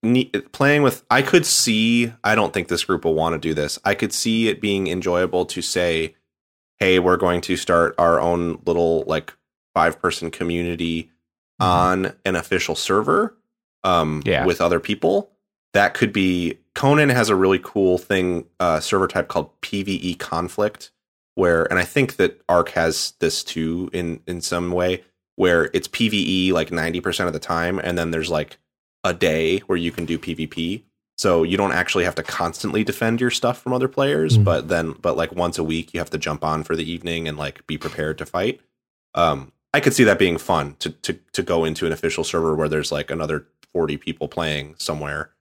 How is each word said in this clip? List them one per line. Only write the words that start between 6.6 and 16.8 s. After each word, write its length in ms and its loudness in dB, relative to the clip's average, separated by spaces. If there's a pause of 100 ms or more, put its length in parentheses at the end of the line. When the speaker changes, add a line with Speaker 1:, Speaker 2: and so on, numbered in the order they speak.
Speaker 1:
"Hey, 200 6
we're 180 4
going 260 2
to 140 -2
start 400 2
our 240 4
own 460 -2
little, 400 2
like, 260 -4 (420)
five-person 560 0
community 800 -4 (500)
Speaker 2:
Mm-hmm. 100 4
Speaker 1:
on 420 2 (120)
an 100 0
official 400 -2
server, 600 0 (480)
um, 400 2
Speaker 2:
Yeah. 200 0
Speaker 1:
with 160 2
other 200 2
people." 500 0 (440)
That 200 4
could 180 0
be, 460 0 (160)
Conan 360 4